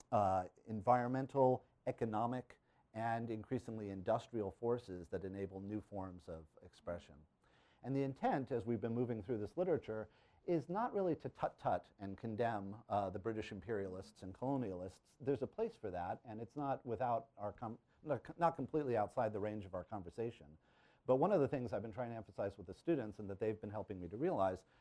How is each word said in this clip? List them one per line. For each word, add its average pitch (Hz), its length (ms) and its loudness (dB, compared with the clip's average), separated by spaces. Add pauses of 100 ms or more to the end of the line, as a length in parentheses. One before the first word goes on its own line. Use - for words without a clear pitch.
(120)
uh, 95 300 6 (260)
environmental, 123 960 4 (240)
economic, 120 720 -2 (360)
and 117 360 -2
increasingly 110 580 -4
industrial 101 720 0
forces 113 500 -2
that 92 140 -2
enable 95 380 -4
new 104 260 -4
forms 95 400 -8
of 82 120 -8 (260)
expression. 85 480 -8 (720)
And 131 100 -2
the 139 80 2
intent, 135 480 0
as 120 160 0
we've 117 140 2
been 113 140 0
moving 117 280 0
through 113 160 0
this 104 180 -4
literature, 131 520 0 (400)
is 160 200 2
not 214 240 0
really 185 240 2
to 135 120 -6 (120)
tut-tut - 440 0 (160)
and 98 160 -6
condemn, 110 580 -2 (160)
uh, 101 200 2
the 92 80 -6
British 107 340 -4
imperialists 98 720 -6
and 95 120 -10
colonialists. 107 720 -4 (200)
There's 135 180 0
a 120 40 -4
place 220 340 -4
for 101 100 -4
that, 90 280 -4 (100)
and 110 120 -8
it's 117 160 -10
not 139 280 -2
without 120 420 0 (120)
our 101 140 -4
com-, 113 260 -8 (260)
not, 143 160 0 (200)
not 170 160 4
completely 135 400 0
outside 107 360 2
the 104 60 -2
range 104 260 -2
of 95 100 -12
our 90 100 -2
conversation. 101 640 -6 (600)
But 127 100 8
one 165 140 6
of 190 100 6
the 135 60 6
things 123 260 -2
I've 104 100 0
been 113 100 -8
trying 123 180 -4
to 117 60 -6
emphasize 104 400 -2
with 90 100 -12
the 95 80 -8
students 123 460 0
and 98 100 -6
that 92 80 -6
they've 110 220 2
been 104 100 -6
helping 98 300 -6
me 87 80 -4
to 98 80 -8
realize 113 420 4 (220)